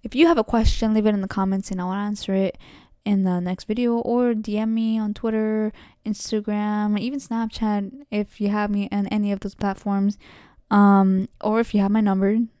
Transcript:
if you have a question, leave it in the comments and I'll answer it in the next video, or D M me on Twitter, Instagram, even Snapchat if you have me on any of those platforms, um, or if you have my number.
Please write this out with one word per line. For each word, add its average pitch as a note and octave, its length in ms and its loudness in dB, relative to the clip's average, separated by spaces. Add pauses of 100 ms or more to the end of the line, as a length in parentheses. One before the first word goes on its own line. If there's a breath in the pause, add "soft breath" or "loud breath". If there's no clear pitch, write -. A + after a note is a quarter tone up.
if - 120 -12
you D#4 120 6
have E4 100 4
a - 80 2
question, A3 480 2
leave G#3+ 140 2
it G#3 80 4
in G3 80 -2
the G3 60 -6
comments G3 420 -2
and F#3 100 -6
I'll F#3 120 -4
answer G3+ 420 -4
it F#3+ 240 0 (460 loud breath)
in G3 200 2
the F3+ 160 0
next F3+ 240 -6
video, A#3 340 0
or A#3+ 360 0
D G#3+ 240 -4
M A3 160 -2
me A3+ 240 0
on G#3 160 -4
Twitter, G#3+ 580 -2 (320 loud breath)
Instagram, G#3 920 -2
even C4 200 -4
Snapchat A3 720 -4 (200)
if G#3 300 -6
you G3+ 80 0
have G#3 220 0
me G3+ 220 -2
on G3+ 140 -2
any G#3 260 0
of G3 80 -4
those G3 140 -8
platforms, G3 640 -2 (520 loud breath)
um, G3 580 6 (120)
or G#3+ 200 0
if A#3 140 -2
you G#3 60 4
have G3 100 2
my A3 100 2
number. G3 380 2 (220)